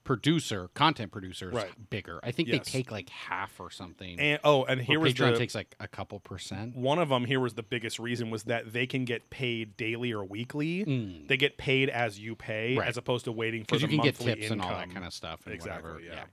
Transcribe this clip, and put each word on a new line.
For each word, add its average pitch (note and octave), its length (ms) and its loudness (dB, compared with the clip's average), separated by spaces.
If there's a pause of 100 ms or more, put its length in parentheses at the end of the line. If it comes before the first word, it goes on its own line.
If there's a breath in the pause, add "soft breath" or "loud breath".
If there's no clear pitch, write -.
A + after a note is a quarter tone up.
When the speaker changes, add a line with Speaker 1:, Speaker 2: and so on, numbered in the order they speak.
Speaker 1:
producer, A2+ 680 2
content C#3+ 380 4
producer F#2 380 -10
is A2+ 60 -4
Speaker 2:
Right. G#2 360 -4
Speaker 1:
bigger. F2+ 320 -6
I A#2+ 80 -4
think D#3+ 180 0
Speaker 2:
Yes. B2 160 0
Speaker 1:
they - 60 -6
take, C3 200 -2
like, G2 180 -6
half - 500 -6
or F2+ 100 -10
something. F2 500 -12
Speaker 2:
And, D3 240 4
oh, D3 220 8
and C3 140 2
Speaker 1:
Where B2 60 -4
Speaker 2:
here D3+ 140 4
was D#3+ 140 6
Speaker 1:
Patreon C3 200 6
Speaker 2:
the A#2 40 4
Speaker 1:
takes, A#2+ 160 0
like, G2+ 260 -6
a G2+ 80 -8
couple G2+ 320 -10
percent. G2+ 560 -8
Speaker 2:
One C3 220 4
of D#3+ 140 2
'em, B2 140 4
here C3 140 2
was B2 140 2
the A#2 100 -6
biggest A2+ 360 -4
reason, A#2 320 -2
was A2 140 -4
that A#2 280 -2
they B2 140 2
can C3 180 0
get A#2 240 -4
paid A2+ 480 -4
daily A#2 340 -2
or G#2+ 140 -2
weekly. D3 600 -4
Speaker 1:
Mm. G2+ 420 -2
Speaker 2:
They C#3+ 100 4
get C#3 200 2
paid C3+ 320 2
as A#2 300 -2
you A2 160 -8
pay, A2+ 420 -2
Speaker 1:
Right. A2 100 2
Speaker 2:
as A#2 100 -2
opposed A#2+ 280 -2
to B2 60 -4
waiting A2+ 320 -2
for - 120 2
Speaker 1:
'Cause A#2+ 60 4
Speaker 2:
the D3+ 100 2
Speaker 1:
you D3+ 80 4
can - 40 4
get C3+ 160 4
Speaker 2:
monthly A#2+ 220 2
Speaker 1:
tips A2 100 -2
and G#2 100 -2
all F#2 80 -2
that F2+ 180 -4
Speaker 2:
income. F2 60 -12 (100)
Speaker 1:
kinda E2+ 80 -8
stuff - 340 -10
and G#2+ 80 -8
Speaker 2:
Exactly, E2+ 380 -10
Speaker 1:
whatever. E2 120 -12
Speaker 2:
yeah. E2+ 120 -14
Speaker 1:
Yeah. - 180 -10